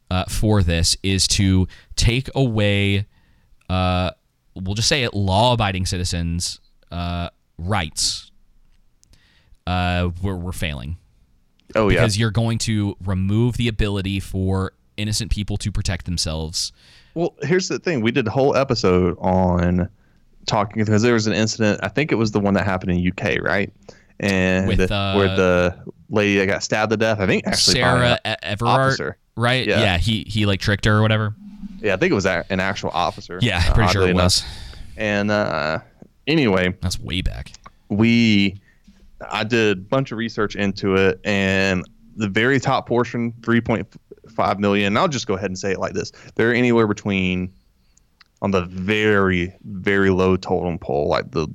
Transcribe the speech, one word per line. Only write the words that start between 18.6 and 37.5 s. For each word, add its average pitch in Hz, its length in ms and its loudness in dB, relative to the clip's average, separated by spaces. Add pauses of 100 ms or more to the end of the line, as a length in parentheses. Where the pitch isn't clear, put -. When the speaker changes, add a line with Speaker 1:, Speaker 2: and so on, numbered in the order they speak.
Speaker 2:
on 90 680 2 (580)
talking, 110 380 -2
because 107 180 4
there 120 120 6
was 110 120 2
an 107 60 2
incident, 107 500 0
I 98 60 0
think 151 240 -2
it 120 40 2
was 107 160 0
the 107 80 0
one 98 140 2
that 92 100 2
happened 92 280 0
in 90 60 2
U 90 140 0
K, - 280 -2
right? 98 320 -2 (460)
And 92 500 2
Speaker 1:
With, 92 220 2
uh, 98 240 -2
Speaker 2:
where 98 140 4
the 90 500 2 (320)
lady 101 280 2
that 98 80 2
got 95 160 -2
stabbed 107 280 0
to 110 60 0
death, 110 240 0
I 95 60 0
think 185 200 0
actually - 280 0
by 131 60 0
Speaker 1:
Sarah 120 440 2
Speaker 2:
an 110 100 -4
Speaker 1:
E-, - 80 -6
Everard, 113 460 0
Speaker 2:
officer. 104 280 -4 (200)
Speaker 1:
right? 120 300 0
Speaker 2:
Yeah. 101 140 2
Speaker 1:
Yeah, 92 180 2
he, 98 280 0
he, 107 200 -2
like, 98 140 0
tricked 101 260 0
her 107 120 4
or 107 40 4
whatever. 107 320 0 (440)
Speaker 2:
Yeah, 98 160 0
I - 20 0
think 175 140 2
it 156 40 2
was 98 120 2
a, 87 240 0
an 95 100 -2
actual 98 300 -4
officer, 87 500 -4
Speaker 1:
Yeah, 98 280 0
Speaker 2:
uh, - 60 4
Speaker 1:
pretty 92 180 4
sure 95 100 2
Speaker 2:
oddly 92 80 4
Speaker 1:
it 90 40 2
Speaker 2:
enough. 90 100 4
Speaker 1:
was. - 200 2 (520)
Speaker 2:
And, 104 340 -2
uh, 80 480 -2 (480)
anyway. 95 560 2
Speaker 1:
That's 90 180 -4
way 80 220 -6
back. 55 300 -6 (360)